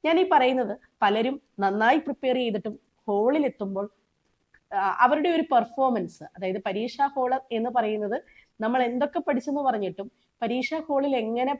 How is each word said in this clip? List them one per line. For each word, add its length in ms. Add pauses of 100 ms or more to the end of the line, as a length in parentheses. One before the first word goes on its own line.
ഞാൻ 160
ഈ 120
പറയുന്നത് 460 (240)
പലരും 340 (260)
നന്നായി 440
പ്രിപ്പയർ 300
ചെയ്തിട്ടും 380 (340)
ഹാളിൽ 380
എത്തുമ്പോൾ, 400 (920)
ആ, 20 (240)
അവരുടെ 320
ഒരു 160
പെർഫോമൻസ്, 720 (120)
അതായത് 300
പരീക്ഷാ 400
ഹാൾ 280 (180)
എന്ന് 180
പറയുന്നത് 460 (440)
നമ്മൾ 220
എന്തൊക്കെ 460
പഠിച്ചെന്ന് 320
പറഞ്ഞിട്ടും 480 (340)
പരീക്ഷാ 460
ഹാളിൽ 280
എങ്ങനെ 440